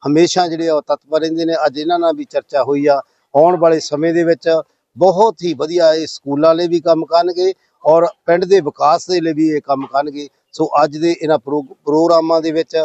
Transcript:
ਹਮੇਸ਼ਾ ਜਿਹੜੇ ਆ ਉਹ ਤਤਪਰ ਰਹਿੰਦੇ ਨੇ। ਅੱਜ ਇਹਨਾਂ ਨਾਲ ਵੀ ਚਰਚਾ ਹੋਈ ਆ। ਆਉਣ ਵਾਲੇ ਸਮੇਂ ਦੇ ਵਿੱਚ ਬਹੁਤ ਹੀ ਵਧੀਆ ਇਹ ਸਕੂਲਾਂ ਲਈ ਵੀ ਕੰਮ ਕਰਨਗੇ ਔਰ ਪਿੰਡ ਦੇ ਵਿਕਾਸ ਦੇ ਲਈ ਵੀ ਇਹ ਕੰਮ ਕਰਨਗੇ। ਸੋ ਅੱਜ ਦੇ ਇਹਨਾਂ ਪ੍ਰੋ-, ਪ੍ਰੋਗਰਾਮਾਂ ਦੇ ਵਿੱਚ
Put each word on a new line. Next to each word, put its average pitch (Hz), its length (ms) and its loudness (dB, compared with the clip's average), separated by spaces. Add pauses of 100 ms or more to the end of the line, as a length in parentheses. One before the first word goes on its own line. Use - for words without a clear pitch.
ਹਮੇਸ਼ਾ 170 420 2
ਜਿਹੜੇ 165 200 -6
ਆ 156 60 0
ਉਹ 147 80 -2
ਤਤਪਰ 147 380 -4
ਰਹਿੰਦੇ 165 240 -4
ਨੇ। 165 100 -2 (120)
ਅੱਜ 139 120 -4
ਇਹਨਾਂ 170 200 -4
ਨਾਲ 165 180 0
ਵੀ 147 80 -12
ਚਰਚਾ 139 380 -4
ਹੋਈ 143 240 -2
ਆ। 139 140 2 (340)
ਆਉਣ 165 220 4
ਵਾਲੇ 165 240 2
ਸਮੇਂ 151 340 -4
ਦੇ 170 100 0
ਵਿੱਚ 165 240 -2 (480)
ਬਹੁਤ 180 480 2
ਹੀ 170 100 -2
ਵਧੀਆ 160 400 0
ਇਹ 160 120 -4
ਸਕੂਲਾਂ 147 480 0
ਲਈ 170 140 -2
ਵੀ 170 120 0
ਕੰਮ 160 240 0
ਕਰਨਗੇ 175 480 0 (320)
ਔਰ 165 220 4 (200)
ਪਿੰਡ 175 180 2
ਦੇ 190 160 4
ਵਿਕਾਸ 147 500 0
ਦੇ 180 100 0
ਲਈ 165 120 -2
ਵੀ 156 160 0
ਇਹ 151 120 0
ਕੰਮ 135 260 -4
ਕਰਨਗੇ। 143 420 -6 (240)
ਸੋ 160 160 -2 (160)
ਅੱਜ 147 120 -4
ਦੇ 170 260 -2
ਇਹਨਾਂ 151 160 -2
ਪ੍ਰੋ-, 147 240 -6 (220)
ਪ੍ਰੋਗਰਾਮਾਂ 165 560 2
ਦੇ 160 120 -6
ਵਿੱਚ 160 320 -4